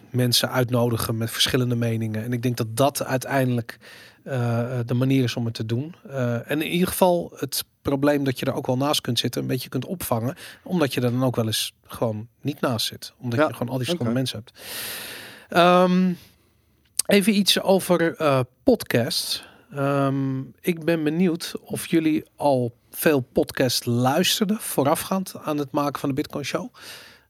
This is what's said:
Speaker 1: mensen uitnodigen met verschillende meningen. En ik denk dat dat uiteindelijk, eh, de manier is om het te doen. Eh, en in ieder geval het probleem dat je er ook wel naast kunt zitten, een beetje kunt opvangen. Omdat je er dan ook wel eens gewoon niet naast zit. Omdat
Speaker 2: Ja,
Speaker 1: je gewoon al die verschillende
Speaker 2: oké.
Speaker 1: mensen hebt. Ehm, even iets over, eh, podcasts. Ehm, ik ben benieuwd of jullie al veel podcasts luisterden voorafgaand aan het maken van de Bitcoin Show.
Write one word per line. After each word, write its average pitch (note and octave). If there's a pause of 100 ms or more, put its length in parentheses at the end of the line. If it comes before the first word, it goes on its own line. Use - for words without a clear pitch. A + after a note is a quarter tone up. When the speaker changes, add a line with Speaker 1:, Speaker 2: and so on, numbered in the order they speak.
(100)
Speaker 1:
mensen B2
uitnodigen A#2+
met A2+
verschillende B2
meningen. A2+
En B2
ik A#2
denk B2
dat A2
dat C#3
uiteindelijk, C3 (440)
eh, A#2+
de B2
manier C3
is A#2
om A#2+
het A2+
te A#2
doen. C3 (160)
Eh, B2
en D3
in D#3+
ieder F3
geval F3
het - (180)
probleem C#3
dat C3+
je -
er -
ook C#3
wel B2+
naast C#3+
kunt A#2+
zitten, C3
een C3
beetje C3
kunt C3
opvangen. B2+ (280)
Omdat D#3
je C3+
er B2
dan B2+
ook B2
wel A2+
eens - (140)
gewoon A2 (140)
niet D3
naast B2+
zit. -
Omdat C3
Speaker 2:
Ja, D3+
Speaker 1:
je C3+
gewoon A#2+
al C3
die B2+
verschillende B2+
Speaker 2:
oké. B2+
Speaker 1:
mensen G#2+
hebt. - (880)
Ehm, F3+ (920)
even G3+
iets G3+
over, F3
eh, C#3 (220)
podcasts. - (300)
Ehm, C#3 (220)
ik E3
ben E3
benieuwd E3
of -
jullie D#3 (120)
al B2+ (140)
veel D3
podcasts -
luisterden D3
voorafgaand D3
aan D3+
het C#3+
maken C#3+
van D3
de C3+
Bitcoin D3
Show. F3+ (600)